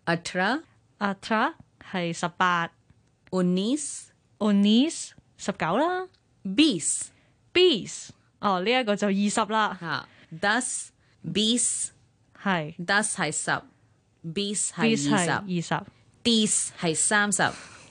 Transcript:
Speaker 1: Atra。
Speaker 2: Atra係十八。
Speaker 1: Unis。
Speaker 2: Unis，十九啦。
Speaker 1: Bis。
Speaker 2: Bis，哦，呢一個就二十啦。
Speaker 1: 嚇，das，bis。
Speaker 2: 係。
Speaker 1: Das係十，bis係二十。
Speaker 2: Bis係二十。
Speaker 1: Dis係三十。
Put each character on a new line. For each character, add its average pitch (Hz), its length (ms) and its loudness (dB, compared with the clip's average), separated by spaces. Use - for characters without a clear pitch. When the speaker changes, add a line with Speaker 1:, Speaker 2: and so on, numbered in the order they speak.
Speaker 1:
Atra。 185 580 0
Speaker 2:
Atra 214 540 -2
係 175 220 -4
十 175 160 -4
八。 175 420 0
Speaker 1:
Unis。 185 800 -2
Speaker 2:
Unis， 214 760 4
十 - 140 -4
九 170 260 -2
啦。 359 300 0
Speaker 1:
Bis。 202 640 0
Speaker 2:
Bis， 262 580 2
哦， 190 220 0
呢 202 100 0
一 254 120 2
個 208 120 0
就 202 120 0
二 202 40 2
十 220 220 0
啦。 214 300 0
Speaker 1:
嚇 160 260 -6
，das，bis。 - 1500 -2
Speaker 2:
係。 170 340 -2
Speaker 1:
Das 202 300 0
係 156 160 -2
十 - 180 -4
，bis 202 460 -4
係 226 220 0
二 226 40 2
十。 285 140 0
Speaker 2:
Bis - 0 -
係 175 220 2
二 175 300 -2
十。 165 240 -4
Speaker 1:
Dis 220 460 2
係 165 160 0
三 208 360 2
十。 190 100 0